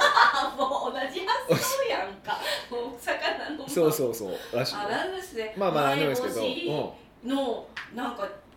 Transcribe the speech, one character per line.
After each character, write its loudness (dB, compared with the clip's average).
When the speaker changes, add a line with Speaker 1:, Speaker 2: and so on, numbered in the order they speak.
Speaker 1:
よ。 6
Speaker 2:
<laughs> 2
も 0
う -2
同 -4
じ -4
発 2
想 0
や 0
ん -8
か。 -2
も -6
う -14
魚 -2
の。 -8
Speaker 1:
そ 4
う 8
そ 2
う -2
そ -6
う、 -6
ら 2
し -2
い -6
よ。 -4
Speaker 2:
あ、 -2
な 0
ん -4
で -6
す -12
ね。 -6
Speaker 1:
ま 0
あ 2
ま 4
あ、 4
な 2
ん 0
で 2
も 2
い 2
い 0
で -
す 0
け -2
ど。 -4
Speaker 2:
ま -2
ん 2
延 -2
防 -2
止 -6
の、 -2
な -4
ん -8
か -4